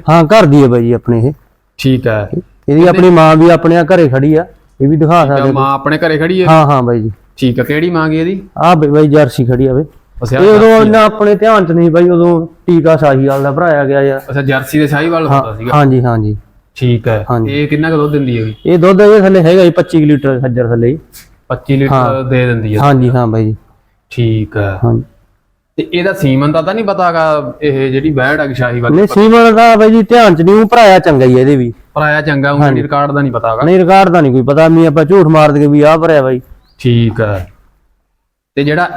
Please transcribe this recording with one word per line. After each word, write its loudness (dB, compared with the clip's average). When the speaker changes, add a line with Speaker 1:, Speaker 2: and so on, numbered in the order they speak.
Speaker 1:
ਹਾਂ, 4
ਘਰ 4
ਦੀ 4
ਹੈ 4
ਬਾਈ 0
ਜੀ -2
ਆਪਣੇ -2
ਇਹ। -2
Speaker 2:
ਠੀਕ -2
ਆ। -4
Speaker 1:
ਇਹਦੀ 4
ਆਪਣੀ 4
ਮਾਂ 4
ਵੀ 4
ਆਪਣੇ 2
ਆ 0
ਘਰੇ 2
ਖੜੀ 0
ਆ, -2
ਇਹ 0
ਵੀ 0
ਦਿਖਾ 2
Speaker 2:
ਠੀਕ -2
ਆ, 0
Speaker 1:
ਸਕਦੇ 0
Speaker 2:
ਮਾਂ -2
ਆਪਣੇ -4
ਘਰੇ -2
ਖੜੀ -2
ਆ? -2
Speaker 1:
ਹਾਂ, 2
ਹਾਂ 0
ਬਾਈ -2
ਜੀ। -6
Speaker 2:
ਠੀਕ -2
ਆ, -4
ਕਿਹੜੀ -4
ਮਾਂ -4
ਗਈ -4
ਇਹਦੀ? -6
Speaker 1:
ਆਹ 2
ਬਈ, 0
ਬਾਈ 2
ਜਰਸੀ 0
ਖੜੀ 0
ਆ -2
ਵੇ। -2
Speaker 2:
ਅੱਛਾ, -4
Speaker 1:
ਇਹ -2
ਉਦੋਂ 4
Speaker 2:
ਜਰਸੀ 4
ਆ। 4
Speaker 1:
ਇੰਨਾ 2
ਆਪਣੇ 0
ਧਿਆਨ 2
ਚ -2
ਨਹੀਂ 2
ਬਾਈ, 2
ਉਦੋਂ 0
ਟੀਕਾ 2
ਸਾਹੀਵਾਲ 0
ਦਾ -4
ਭਰਾਇਆ -2
ਗਿਆ -2
ਆ। -10
Speaker 2:
ਅੱਛਾ, -6
ਜਰਸੀ -4
ਦੇ 0
ਸਾਹੀਵਾਲ -4
Speaker 1:
ਹਾਂ, 0
Speaker 2:
ਹੁੰਦਾ -10
ਸੀਗਾ? -4
Speaker 1:
ਹਾਂਜੀ, 2
ਹਾਂਜੀ। -4
Speaker 2:
ਠੀਕ -4
ਆ। -4
Speaker 1:
ਹਾਂਜੀ। -2
Speaker 2:
ਇਹ -4
ਕਿੰਨਾ -4
ਕੁ -2
ਦੁੱਧ -2
ਦਿੰਦੀ -4
ਹੈਗੀ? -8
Speaker 1:
ਇਹ 0
ਦੁੱਧ 2
ਇਹਦੇ 4
ਥੱਲੇ 2
ਹੈਗਾ 2
ਜੀ 4
ਪੱਚੀ -2
ਕੁ 2
ਲੀਟਰ 0
ਖੱਜਰ -4
ਥੱਲੇ -2
ਜੀ। -8
Speaker 2:
ਪੱਚੀ -4
ਲੀਟਰ -2
Speaker 1:
ਹਾਂ। -2
Speaker 2:
ਦੇ -2
ਦਿੰਦੀ -4
ਆ? 0
Speaker 1:
ਹਾਂਜੀ, 2
ਹਾਂ -2
ਬਾਈ -2
ਜੀ। -4
Speaker 2:
ਠੀਕ -4
ਆ। -6
Speaker 1:
ਹਾਂਜੀ। -2
Speaker 2:
ਤੇ -6
ਇਹਦਾ -2
ਸੀਮਨ -2
ਦਾ -2
ਤਾਂ -6
ਨਹੀਂ -6
ਪਤਾ -2
ਗਾ, -4
ਇਹ -2
ਜਿਹੜੀ -2
ਵੈੜ -2
ਆ -6
ਸ਼ਾਹੀਵਾਲ? -4
Speaker 1:
ਨਹੀਂ, 2
ਸੀਮਨ 2
ਦਾ 4
ਬਾਈ 2
ਜੀ 4
ਧਿਆਨ 2
ਚ 0
ਨਹੀਂ, 4
ਉਹ 4
ਭਰਾਇਆ 4
ਚੰਗਾ 2
ਹੀ 4
ਇਹਦੇ 2
ਵੀ। -4
Speaker 2:
ਭਰਾਇਆ -2
ਚੰਗਾ, -2
ਉਹ -2
Speaker 1:
ਹਾਂਜੀ। 0
Speaker 2:
ਰਿਕਾਰਡ -4
ਦਾ -2
ਨਹੀਂ -2
ਪਤਾ -4
ਗਾ। -4
Speaker 1:
ਨਹੀਂ, 2
ਰਿਕਾਰਡ 2
ਦਾ 2
ਨਹੀਂ 2
ਕੋਈ 0
ਪਤਾ, 2
ਨਹੀਂ 4
ਆਪਾਂ 0
ਝੂਠ 2
ਮਾਰ 4
ਦਈਏ 0
ਵੀ 2
ਆਹ 4
ਭਰਿਆ 0
ਬਾਈ। -4
Speaker 2:
ਠੀਕ -2
ਆ। -4
ਤੇ -2
ਜਿਹੜਾ -4